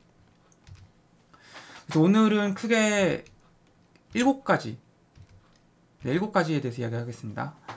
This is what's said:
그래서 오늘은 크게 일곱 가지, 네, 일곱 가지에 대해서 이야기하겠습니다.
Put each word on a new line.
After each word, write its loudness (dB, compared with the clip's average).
그래서 2
오늘은 4
크게 0
일곱 0
가지, -2
네, -4
일곱 -2
가지에 0
대해서 -6
이야기하겠습니다. -8